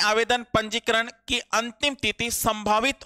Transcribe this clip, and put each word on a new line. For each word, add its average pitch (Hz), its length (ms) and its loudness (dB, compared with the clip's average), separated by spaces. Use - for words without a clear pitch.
आवेदन 233 380 2
पंजीकरण 226 560 0
की 247 100 0
अंतिम 240 580 -2
तिथि 233 360 -2
संभावित 220 720 0